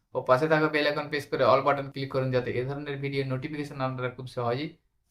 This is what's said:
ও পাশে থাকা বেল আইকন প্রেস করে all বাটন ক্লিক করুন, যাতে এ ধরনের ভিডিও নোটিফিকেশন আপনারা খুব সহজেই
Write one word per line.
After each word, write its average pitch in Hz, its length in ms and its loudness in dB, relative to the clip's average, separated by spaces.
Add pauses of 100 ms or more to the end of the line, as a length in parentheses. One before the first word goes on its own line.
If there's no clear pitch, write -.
(140)
ও - 80 -2
পাশে 131 260 4
থাকা 156 200 4
বেল 151 200 2
আইকন 147 200 -2
প্রেস 139 180 -4
করে 135 200 0
all 127 160 8
বাটন 139 300 0
ক্লিক 135 200 -6
করুন, 131 200 0
যাতে 123 200 0
এ 123 140 -2
ধরনের 143 320 -6
ভিডিও 139 280 -2
নোটিফিকেশন 143 560 -6
আপনারা 127 280 -2
খুব 127 180 -12
সহজেই 127 420 -2 (420)